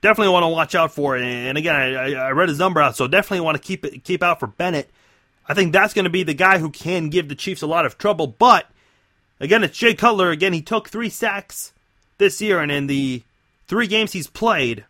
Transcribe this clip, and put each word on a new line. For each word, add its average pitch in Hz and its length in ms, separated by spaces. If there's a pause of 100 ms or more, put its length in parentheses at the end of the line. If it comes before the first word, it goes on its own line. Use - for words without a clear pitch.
definitely 208 320
wanna 175 160
watch 160 260
out 165 160
for. 139 260
And 123 400
again, 156 200
I, 131 180
I, 131 160
I 131 200
read 170 180
his 147 100
number 180 220
out, 135 160
so 131 100
definitely 180 380
wanna 156 160
keep 185 240
it, 131 180
keep 180 200
out 175 180
for 123 80
Bennett. 165 420 (560)
I 185 80
think 180 180
that's 196 220
gonna 185 160
be 180 140
the 156 100
guy 185 240
who 160 120
can 165 380
give 156 200
the 139 80
Chiefs - 260
a 151 60
lot 160 180
of - 120
trouble. 165 280
But, 208 420 (720)
again, 202 240
it's - 160
Jay 233 160
Cutler. 196 360
Again, 170 220
he 165 100
took 220 260
three 226 200
sacks - 640 (460)
this 196 220
year, 202 180
and 147 140
in 143 160
the 135 340 (440)
three 220 200
games 214 260
he's 175 140
played 135 640